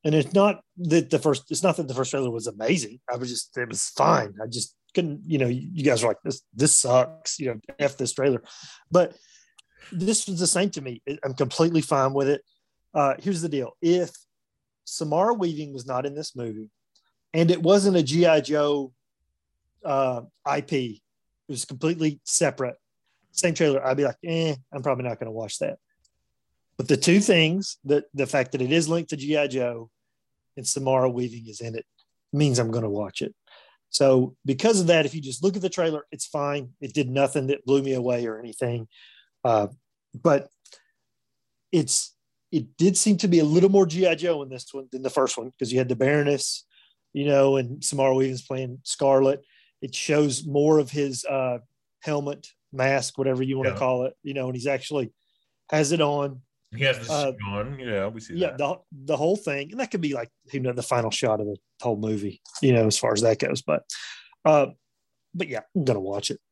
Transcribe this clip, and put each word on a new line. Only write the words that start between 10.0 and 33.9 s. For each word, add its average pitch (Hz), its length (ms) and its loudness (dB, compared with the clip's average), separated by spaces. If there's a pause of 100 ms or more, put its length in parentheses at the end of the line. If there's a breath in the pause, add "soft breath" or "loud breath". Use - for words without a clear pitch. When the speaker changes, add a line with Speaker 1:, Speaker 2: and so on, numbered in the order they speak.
Speaker 1:
was 185 100 -6
the 175 80 0
same 185 240 0
to 160 100 -12
me. 127 220 -12 (220)
I'm 135 100 -4
completely 160 460 2
fine 135 320 2
with 139 160 2
it. 143 140 0 (520)
Uh, 143 240 2
here's 180 240 -4
the 170 60 -4
deal. 135 240 -4 (100)
If 175 280 2 (760)
Samara 170 500 0
Weaving 156 380 -4
was 127 160 -12
not 131 180 -4
in 143 80 -8
this 147 220 -12
movie, 110 340 -10 (640)
and 165 160 4
it 175 100 2
wasn't 190 360 6
a 165 80 6
G 160 220 4
I 160 140 6
Joe, 147 520 0 (920)
uh, 135 360 0 (240)
I 143 160 -2
P, 127 420 -4 (460)
it 151 40 -10
was 127 120 -8
completely 156 580 -4
separate, 131 540 -2 (560)
same 170 220 0
trailer, 143 300 2
I'd 131 120 2
be 143 80 0
like, 127 200 -4
"Eh, 165 300 -2 (180)
I'm 139 120 -10
probably 131 200 -2
not 120 140 -6
gonna 113 140 -10
watch 110 260 -10
that." - 200 -4 (1000)
But 127 100 -6
the 147 100 4
two 175 220 4
things, 185 680 2
the, 143 200 2 (100)
the 139 120 -2
fact 131 260 -2
that 131 100 -4
it 127 80 -2
is 160 180 2
linked 165 220 -2
to 156 60 -6
G 143 200 -2
I 147 120 2
Joe 120 420 -4 (680)
and 127 80 -10
Samara 131 440 2
Weaving 120 380 -8
is 107 120 -18
in 117 140 -10
it, 113 100 -10 (480)
means 143 260 2
I'm 113 120 2
gonna 113 180 -2
watch 101 320 -6
it. - 140 -8 (560 soft breath)